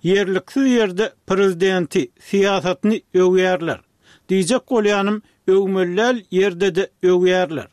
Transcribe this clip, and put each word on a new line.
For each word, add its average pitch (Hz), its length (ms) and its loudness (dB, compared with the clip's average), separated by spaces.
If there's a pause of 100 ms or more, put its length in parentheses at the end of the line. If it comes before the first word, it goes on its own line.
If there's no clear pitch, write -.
ýerliksiz 196 680 0
ýerde 208 380 0 (160)
prezidenti, 185 840 0 (200)
siýasatyny 196 720 0 (120)
öwýärler. 185 680 0 (480)
Diýjek 190 420 0
bolýanym, 208 520 0 (260)
öwmeller 190 760 0 (100)
ýerde 185 420 0
de 190 160 -2 (120)
öwýärler. 180 720 0